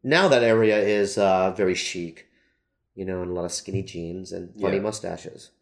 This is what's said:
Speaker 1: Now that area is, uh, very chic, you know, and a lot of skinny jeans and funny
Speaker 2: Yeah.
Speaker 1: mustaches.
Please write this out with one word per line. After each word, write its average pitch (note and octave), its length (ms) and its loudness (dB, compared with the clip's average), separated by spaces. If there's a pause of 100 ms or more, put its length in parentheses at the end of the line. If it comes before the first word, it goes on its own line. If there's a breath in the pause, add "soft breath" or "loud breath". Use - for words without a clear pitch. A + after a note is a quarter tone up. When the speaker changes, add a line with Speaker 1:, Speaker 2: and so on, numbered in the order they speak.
Speaker 1:
Now E3+ 240 4
that B2+ 160 6
area A2 360 4
is, G2+ 400 0
uh, F#2+ 360 4
very F#2 200 0
chic, - 500 -8 (720)
you F#2+ 100 -10
know, F#2 160 -4
and F2+ 80 -6
a F2+ 40 -4
lot F2 120 -4
of E2+ 60 -6
skinny G2 320 -6
jeans F2 480 -10
and F2+ 280 -12
funny G2 180 0
Speaker 2:
Yeah. G2 60 0
Speaker 1:
mustaches. - 680 -10 (100)